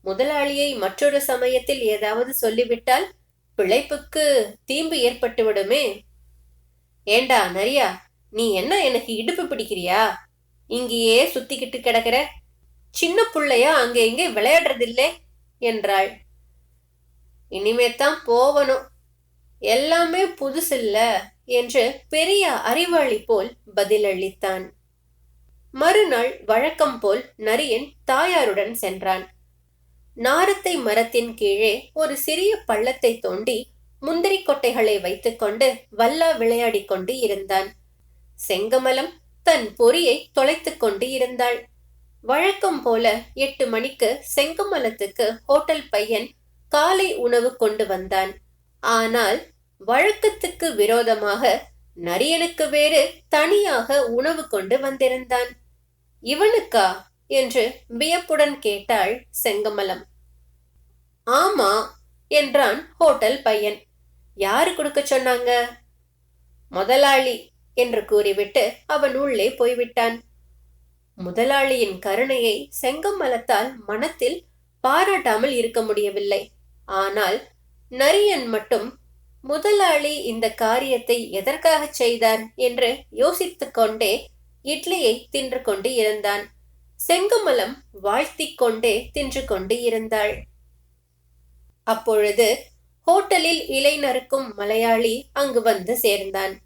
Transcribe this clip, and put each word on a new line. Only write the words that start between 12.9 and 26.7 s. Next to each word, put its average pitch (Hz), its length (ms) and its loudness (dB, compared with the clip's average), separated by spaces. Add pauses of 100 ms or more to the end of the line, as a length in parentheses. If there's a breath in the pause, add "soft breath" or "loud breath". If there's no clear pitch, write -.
சின்ன 339 300 0
புள்ளையா 294 500 2
அங்கே 240 320 2
இங்கே 254 220 0
விளையாடுறதில்லே?" 254 800 2 (540)
என்றாள். 196 480 0 (1400)
"இனிமேத்தான் 240 680 0
போவணும், 262 640 2 (760)
எல்லாமே 320 600 2 (120)
புதுசில்ல" 269 640 -2 (520)
என்று 240 340 2 (240)
பெரிய 370 360 2 (180)
அறிவாளி 294 580 0
போல் 220 300 -2 (240)
பதிலளித்தான். 190 920 -2 (1080)
மறுநாள் 294 560 2 (140)
வழக்கம் 269 540 0